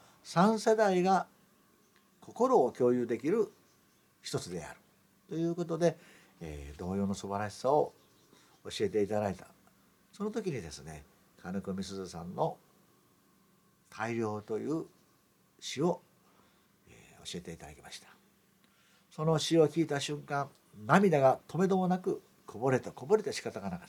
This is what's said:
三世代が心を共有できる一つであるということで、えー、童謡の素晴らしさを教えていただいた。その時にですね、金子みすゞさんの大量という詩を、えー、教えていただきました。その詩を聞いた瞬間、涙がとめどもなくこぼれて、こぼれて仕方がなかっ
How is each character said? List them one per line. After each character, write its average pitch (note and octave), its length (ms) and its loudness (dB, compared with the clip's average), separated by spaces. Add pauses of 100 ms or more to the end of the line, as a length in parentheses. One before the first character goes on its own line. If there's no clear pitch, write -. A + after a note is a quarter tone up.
(220)
三 G#3 380 2
世 A3 160 4
代 F#3+ 260 4
が F#3+ 240 2 (920)
心 A#3 420 4
を A#2+ 80 2
共 B2 220 2
有 B2 140 0
で A#2 100 -2
き B2 140 -8
る A3 200 0 (720)
一 - 180 -6
つ - 120 -8
で F2 120 -6
あ - 120 -14
る - 60 -20 (500)
と D#3+ 60 -8
い E3 100 -2
う E3+ 80 -2
こ E3+ 100 -4
と E3 140 -4
で、 E3 200 2 (440)
え D2 340 -12
ー、 - 20 -12
童 F#2 180 -4
謡 G2+ 100 0
の G2 80 -2
素 G2 160 -8
晴 G2+ 120 -4
ら G#2+ 60 -4
し G#2+ 60 -12
さ - 160 0
を D3 240 2 (680)
教 G2 200 -4
え F#2+ 60 0
て G#2 100 2
い G2 80 2
た G#2+ 120 0
だ G#2 100 0
い F#2 40 -4
た。 - 120 -14 (640)
そ - 100 -12
の G#3+ 80 -4
時 G#3 200 -4
に B2+ 100 -4
で E2 100 -10
す C#2+ 100 -14
ね、 D2+ 260 -16 (360)
金 F#2+ 200 -6
子 F#2+ 100 -6
み F#2+ 100 -4
す F#2+ 140 -10
ゞ F#2+ 100 -8
さ F2 160 -12
ん F2+ 120 -12
の D#3 240 -4 (1300)
大 A2+ 260 -6
量 G#2+ 280 -2
と A2 160 -6
い A2 120 -6
う D#3+ 140 -4 (800)
詩 - 200 -6
を、 F3 180 0 (880)
え - 340 -20
ー、 - 80 -12
教 F2+ 100 -8
え - 20 -10
て E2+ 100 -14
い D#2+ 60 -14
た D2 80 -18
だ D2 80 -16
き - 80 -20
ま - 80 -20
し - 100 -16
た。 - 80 -20 (1000)
そ D#3 160 -6
の D#3+ 120 4
詩 E3 200 2
を D3+ 100 8
聞 E3 140 0
い D3 40 -2
た C#3+ 140 -2
瞬 D3 220 -6
間、 C#3+ 260 -4 (380)
涙 E3 340 6
が C3 260 6
と - 120 -6
め F#3 100 4
ど G3 80 2
も F#3 100 2
な F#3 120 2
く - 240 -4 (240)
こ - 120 -14
ぼ C3 120 2
れ B2+ 100 4
て、 - 100 -8
こ - 140 -14
ぼ G3 140 4
れ G#3 40 -6
て C#3 80 -6
仕 - 120 -6
方 A#2+ 180 -8
が G3 80 -6
な F3 100 -6
か - 60 -18
っ - 40 -20